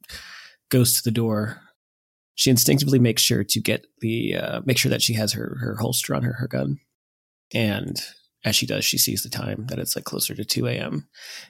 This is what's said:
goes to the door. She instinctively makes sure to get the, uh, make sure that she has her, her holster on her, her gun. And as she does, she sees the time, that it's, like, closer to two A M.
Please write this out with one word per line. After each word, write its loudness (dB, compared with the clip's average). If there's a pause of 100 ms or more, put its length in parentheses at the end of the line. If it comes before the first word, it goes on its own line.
(680)
goes 6
to 0
the 0
door. 0 (720)
She 4
instinctively 4
makes 4
sure 2
to 0
get -2 (140)
the, -2
uh, -4
make 2
sure 2
that 2
she 2
has 0
her, -4
her -4
holster -2
on 0
her, -2
her -4
gun. -2 (720)
And 0 (420)
as 0
she 2
does, -2
she 0
sees 0
the -8
time, -6
that -6
it's, -4
like, -10
closer -4
to -6
two -2
A 0
M. -4 (420)